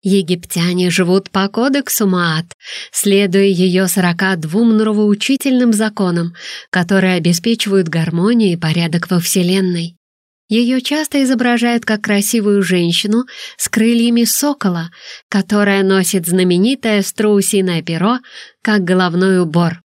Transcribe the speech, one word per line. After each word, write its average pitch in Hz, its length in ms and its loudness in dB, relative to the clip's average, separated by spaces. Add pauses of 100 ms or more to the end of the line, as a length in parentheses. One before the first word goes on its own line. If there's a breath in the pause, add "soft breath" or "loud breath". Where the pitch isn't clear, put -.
Египтяне 180 880 -2
живут 185 400 0
по 196 180 -2
кодексу 262 580 -2
Маат, 170 400 -2 (460 loud breath)
следуя 196 540 2
ее 185 400 2
сорока 185 500 0
двум 208 400 0
нравоучительным 220 960 2
законам, 185 640 -2 (360 loud breath)
которые 185 440 2
обеспечивают 190 760 0
гармонию 170 640 0
и 170 40 -2
порядок 170 540 -2
во 180 100 2
Вселенной. 175 760 -2 (520)
Ее 240 320 0
часто 285 440 -2
изображают 240 600 0
как 214 180 -2
красивую 202 600 0
женщину 180 600 0 (320 loud breath)
с - 120 -8
крыльями 233 540 2
сокола, 202 680 -2 (380 loud breath)
которая 196 540 0
носит 190 460 0
знаменитое 190 720 2
страусиное 196 800 0
перо 180 380 -2 (420 loud breath)
как 208 220 0
головной 185 560 2
убор. 170 500 0